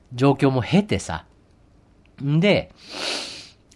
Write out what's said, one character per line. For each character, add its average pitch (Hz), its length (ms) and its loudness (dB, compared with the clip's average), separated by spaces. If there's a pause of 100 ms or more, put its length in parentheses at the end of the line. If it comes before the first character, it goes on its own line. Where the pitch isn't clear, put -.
(140)
状 135 200 4
況 135 180 2
も 127 100 0
経 202 220 2
て 113 160 -2
さ。 - 260 -8 (960)
ん 147 200 2
で、 180 320 2 (1040)